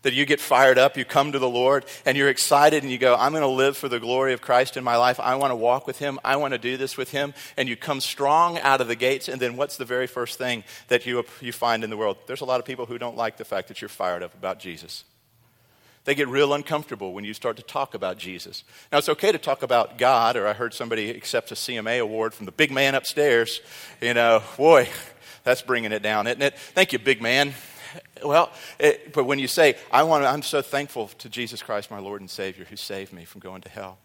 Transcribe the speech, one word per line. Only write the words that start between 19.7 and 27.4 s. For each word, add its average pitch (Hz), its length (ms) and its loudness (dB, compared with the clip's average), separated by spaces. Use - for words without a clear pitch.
God, 123 380 4
or 101 100 0
I 107 60 2
heard 117 200 -6
somebody 113 380 -4
accept - 400 -4
a - 60 -12
C 123 200 -8
M 110 120 -6
A 123 100 0
award 110 360 -4
from 104 120 -14
the 95 60 -14
big 156 180 2
man 135 240 2
upstairs. 127 680 2
You 120 140 0
know, 117 300 6
boy, 143 320 8
that's 127 180 2
bringing 117 300 -2
it 107 120 -4
down, 107 260 -2
isn't 120 120 -4
it? 139 160 0
Thank - 360 0
you, 123 80 -2
big 120 200 2
man. 135 320 0